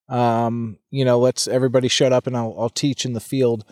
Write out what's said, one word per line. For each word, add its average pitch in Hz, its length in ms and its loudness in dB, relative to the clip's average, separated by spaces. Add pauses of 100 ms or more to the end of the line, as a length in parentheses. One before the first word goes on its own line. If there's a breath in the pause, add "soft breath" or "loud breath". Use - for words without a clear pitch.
um, 117 680 0 (120)
you 139 160 -2
know, 120 140 4
let's 123 280 2
everybody 127 400 2
shut 131 240 2
up 127 160 2
and 127 80 -6
I'll, 113 220 -6
I'll 113 120 -2
teach - 360 -4
in 123 80 -6
the 113 60 -6
field. 120 520 -2